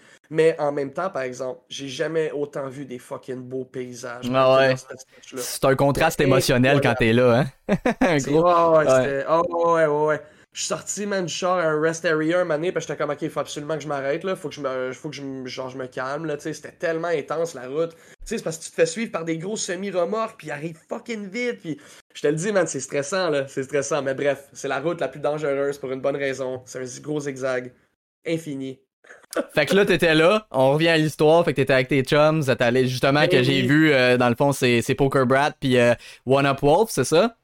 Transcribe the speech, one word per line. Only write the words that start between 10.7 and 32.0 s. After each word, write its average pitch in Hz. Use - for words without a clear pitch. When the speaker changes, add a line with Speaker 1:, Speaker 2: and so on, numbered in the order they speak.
Speaker 1:
man, 196
du 156
char 185
à 170
un 156
rest 160
area 160
un -
moment 165
donné, 165
parce -
que 156
j'étais 151
comme, « 147
Ok, 160
faut 147
absolument 147
que 143
je 143
m'arrête, 143
là. 190
Faut 147
que 135
je 147
me, 131
faut 151
que 131
je 139
me, 131
genre, 127
je 135
me 127
calme, 139
là. » 147
Tu 147
sais, 156
c'était 123
tellement 165
intense, 160
la 127
route. 160
Tu 165
sais, 220
c'est -
parce 165
que -
tu -
te -
fais 165
suivre 226
par 165
des 165
gros 196
semi-remorques, 190
puis 151
ils -
arrivent 160
fucking 226
vite, 240
puis 151
je -
te 147
le 151
dis, 180
man, 180
c'est 139
stressant, 160
là. 135
C'est 135
stressant, 139
mais 135
bref, 135
c'est -
la 135
route 165
la 135
plus 151
dangereuse 143
pour 131
une 131
bonne 139
raison. 131
C'est -
un 127
zi-, 127
gros 147
zigzag 131
infini. 139
Speaker 2:
Fait 151
que 185
là, 202
t'étais 170
là, 175
on 131
revient 160
à 165
l'histoire, 156
fait 147
que 139
t'étais 135
avec 131
tes 135